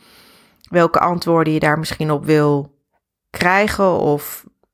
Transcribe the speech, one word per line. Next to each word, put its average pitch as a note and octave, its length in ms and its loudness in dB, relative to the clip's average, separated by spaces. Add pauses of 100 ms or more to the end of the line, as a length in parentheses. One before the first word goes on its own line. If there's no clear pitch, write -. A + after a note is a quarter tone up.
(640)
welke E3+ 360 0
antwoorden E3+ 540 0
je D#3 80 -2
daar D3+ 180 0
misschien D#3 320 -6
op D3+ 140 -2
wil D3 540 0 (520)
krijgen G3 680 0
of - 460 -2 (300)